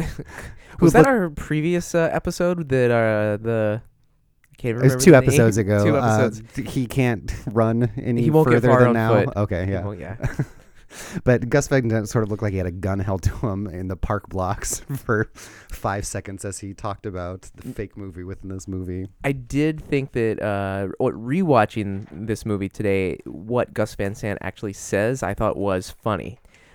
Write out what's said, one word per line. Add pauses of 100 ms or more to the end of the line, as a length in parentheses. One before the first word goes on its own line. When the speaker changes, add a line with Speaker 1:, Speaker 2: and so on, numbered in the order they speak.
Speaker 1:
<laughs>
Speaker 2:
Who
Speaker 1:
was
that
Speaker 2:
looked
Speaker 1:
our
previous,
uh,
episode
that,
uh,
the (640)
I
can't
Speaker 2:
It
was
Speaker 1:
remember
Speaker 2:
two
Speaker 1:
the
name.
Speaker 2:
episodes
ago.
Speaker 1:
Two
Speaker 2:
Uh, (280)
Speaker 1:
episodes. (120)
Speaker 2:
d-,
he
can't (160)
run
any
Speaker 1:
He
won't
get
Speaker 2:
further
Speaker 1:
far
Speaker 2:
than
Speaker 1:
on
Speaker 2:
now.
Speaker 1:
foot.
Speaker 2:
Okay,
Speaker 1:
He
Speaker 2:
yeah.
Speaker 1:
won't,
yeah.
Speaker 2:
<laughs>
But
Gus
Van
Sant
sort
of
looked
like
he
had
a
gun
held
to
him
in
the
park
blocks
<laughs>
for (400)
five
seconds
as
he
talked
about
the
fake
movie
within
this
movie. (160)
Speaker 1:
I
did
think
that,
uh, (120)
or
rewatching
this
movie
today,
what
Gus
Van
Sant
actually
says,
I
thought
was
funny. (360)